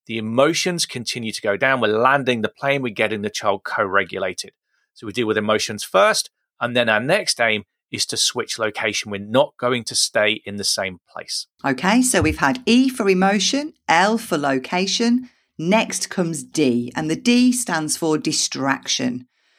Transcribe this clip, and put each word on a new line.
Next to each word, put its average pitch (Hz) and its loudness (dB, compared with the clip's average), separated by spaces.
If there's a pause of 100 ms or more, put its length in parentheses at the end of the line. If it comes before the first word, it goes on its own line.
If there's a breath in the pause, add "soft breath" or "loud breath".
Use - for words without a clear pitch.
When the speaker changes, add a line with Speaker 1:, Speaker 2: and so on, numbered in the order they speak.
Speaker 1:
The 113 -6
emotions 151 0
continue 117 -6
to - -10
go 101 0
down. 131 2
We're 107 2
landing 127 2
the 104 0
plane. 139 -2
We're 120 -4
getting 107 -2
the 104 -4
child 101 -2
co-regulated. 95 -2 (420)
So - -18
we 107 -10
deal 117 -2
with 107 2
emotions 107 0
first. 202 2 (320)
And 120 -2
then 120 2
our 107 4
next 165 0
aim 110 0 (260)
is - -4
to 113 -6
switch - -2
location. 107 -4
We're 98 -6
not 113 0
going 123 -2
to 113 -6
stay 107 0
in 101 -10
the 101 -6
same 95 -4 (100)
place. - -10 (200)
Speaker 2:
Okay, 185 2
so 208 2
we've 156 0
had 135 0
E 247 6
for 226 0
emotion, 202 0 (160)
L 196 4
for 185 -4
location. 190 0 (280 loud breath)
Next 185 0
comes 165 -4
D, 123 0
and 156 -2
the 156 -2
D 247 4
stands 160 -2
for 156 2
distraction. 135 -2 (320)